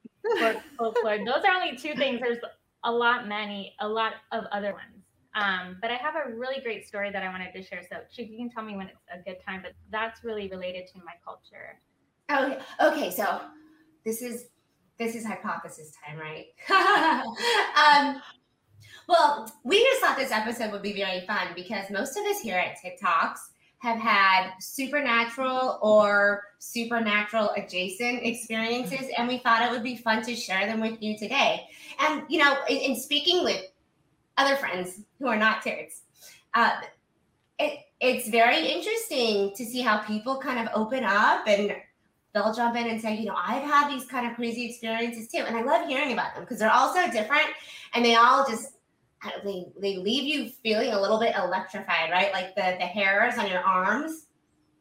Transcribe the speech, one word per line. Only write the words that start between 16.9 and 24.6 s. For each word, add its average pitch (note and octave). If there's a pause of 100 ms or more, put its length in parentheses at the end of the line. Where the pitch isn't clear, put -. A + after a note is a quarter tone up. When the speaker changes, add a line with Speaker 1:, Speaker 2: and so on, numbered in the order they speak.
Speaker 2:
Um, C#4+ (880)
well, D4 (120)
we F#4+
just C5
thought -
this B3+
episode A3
would G3+
be G3+
very F#3
fun F#3
because G3
most G3+
of G#4
us G4+
here F#3+
at F3
TikToks F3+ (400)
have A#3
had F#3+ (100)